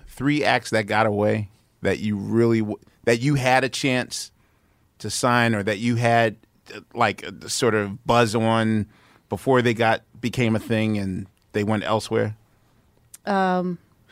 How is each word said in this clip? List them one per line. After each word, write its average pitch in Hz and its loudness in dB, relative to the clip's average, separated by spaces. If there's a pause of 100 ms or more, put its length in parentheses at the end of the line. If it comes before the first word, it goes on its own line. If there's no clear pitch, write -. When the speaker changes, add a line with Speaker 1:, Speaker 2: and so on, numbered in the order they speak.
Speaker 1:
three 147 -2
acts 123 0
that 110 0
got 107 2
away 104 0 (320)
that 95 0
you 104 -4
really, 113 2
w-, 104 -4 (280)
that 117 2
you 143 0
had 127 2
a 131 -2
chance - -4 (680)
to 107 -10
sign 120 2
or 101 -4
that 101 -2
you 120 0
had, 117 2 (400)
uh, 104 -14 (120)
like, 113 0
a 82 -12
sort 117 0
of 101 -4
buzz 120 2
on 110 0 (440)
before 127 2
they 120 2
got, 113 2 (160)
became 117 -2
a 107 -2
thing 110 -2
and 95 -6 (280)
they 107 0
went 104 -2
elsewhere? 110 -2 (920)
Speaker 2:
Um, 185 -2 (320)